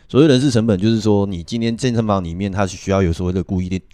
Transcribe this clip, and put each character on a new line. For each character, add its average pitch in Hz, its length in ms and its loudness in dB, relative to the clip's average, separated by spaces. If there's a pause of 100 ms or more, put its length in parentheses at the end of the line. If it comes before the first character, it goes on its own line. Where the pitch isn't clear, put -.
所 123 100 2
谓 160 80 6
人 127 120 4
事 139 120 2
成 113 160 2
本， 104 100 2
就 107 120 0
是 113 100 2
说 101 260 2
你 92 160 -6
今 113 200 -8
天 117 160 -2
健 123 180 -2
身 113 100 0
房 98 160 0
里 82 140 -8
面 98 160 -4
它 95 160 -2
是 92 80 -12
需 - 160 -6
要 98 100 2
有 85 120 2
所 90 120 -4
谓 90 60 -2
的 92 100 -2
固 92 200 -4
定， 90 200 -4 (120)